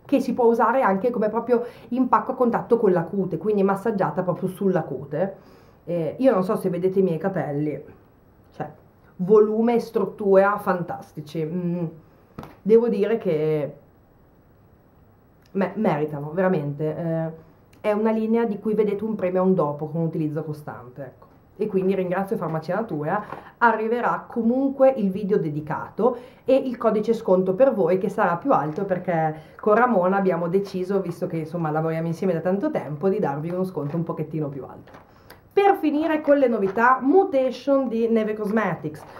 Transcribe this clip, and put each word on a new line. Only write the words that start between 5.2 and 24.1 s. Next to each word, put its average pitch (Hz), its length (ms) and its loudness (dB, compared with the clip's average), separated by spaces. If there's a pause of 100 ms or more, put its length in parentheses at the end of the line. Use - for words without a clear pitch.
Eh, 170 340 -4
io 254 140 4
non 185 100 2
so 190 140 -2
se 185 140 -2
vedete 185 300 0
i - 20 6
miei 165 160 2
capelli, 151 600 -4 (720)
cioè, - 180 -12 (460)
volume 214 580 4
e 226 60 2
struttura 196 760 2
fantastici. 170 880 -6
Mm, 175 400 -4 (800)
devo 226 260 6
dire 208 300 0
che 156 540 -2 (1800)
me-, 190 240 -2
meritano, 151 560 -2
veramente. 156 640 -2
Eh, 160 500 -6 (340)
è 214 120 0
una 220 180 0
linea 226 340 0
di 202 140 -2
cui 214 160 -2
vedete 202 300 0
un 220 100 -4
prima 185 240 -2
e 185 40 2
un 185 120 4
dopo 147 320 -2
con 160 160 -4
utilizzo 156 400 -2
costante, 131 600 -12
ecco. - 240 -18 (340)
E 220 60 -2
quindi 190 300 2
ringrazio 185 400 -2
Farmacia 160 400 -4
Natura, 185 480 -4 (340)
arriverà 220 720 0